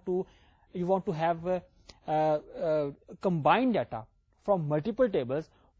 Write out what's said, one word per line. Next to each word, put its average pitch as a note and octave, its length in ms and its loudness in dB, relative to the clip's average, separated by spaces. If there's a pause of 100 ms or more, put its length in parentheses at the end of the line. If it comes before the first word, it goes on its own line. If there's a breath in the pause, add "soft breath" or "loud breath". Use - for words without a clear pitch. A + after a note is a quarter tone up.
(100)
to، F3+ 60 0 (640 soft breath)
you F3 80 -2
want F#3+ 240 0
to D#3+ 140 0
have، E3+ 320 -2 (480 loud breath)
آ، D3+ 60 -2
آ، D#3 220 2 (920)
combined F3 460 4
data A#2 280 -2 (480)
from F#3 120 2
multiple D#3 520 0
tables C#3 280 -2 (380 soft breath)